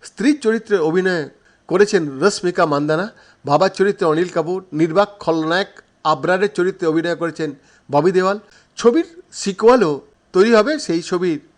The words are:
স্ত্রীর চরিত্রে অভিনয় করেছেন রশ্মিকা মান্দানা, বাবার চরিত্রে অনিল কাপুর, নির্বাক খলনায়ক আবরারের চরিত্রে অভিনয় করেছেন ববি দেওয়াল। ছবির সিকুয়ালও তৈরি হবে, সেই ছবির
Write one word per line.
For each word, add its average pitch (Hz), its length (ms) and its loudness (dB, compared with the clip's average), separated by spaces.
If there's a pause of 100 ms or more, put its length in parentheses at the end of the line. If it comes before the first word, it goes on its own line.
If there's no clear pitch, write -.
স্ত্রীর 294 360 -2
চরিত্রে 220 380 -2
অভিনয় 170 520 0 (380)
করেছেন 170 520 0
রশ্মিকা 180 460 0
মান্দানা, 151 460 -2 (340)
বাবার 156 240 2
চরিত্রে 196 380 0
অনিল 160 200 0
কাপুর, 175 360 -4 (100)
নির্বাক 160 360 0 (100)
খলনায়ক 165 480 -2 (360)
আবরারের 180 500 0
চরিত্রে 185 340 -2
অভিনয় 160 280 0
করেছেন 156 400 -6 (360)
ববি 147 200 2
দেওয়াল। 190 280 0 (360)
ছবির 247 300 2 (260)
সিকুয়ালও 196 720 0 (320)
তৈরি 214 200 4
হবে, 226 260 2
সেই 170 220 -4
ছবির 175 380 -4 (180)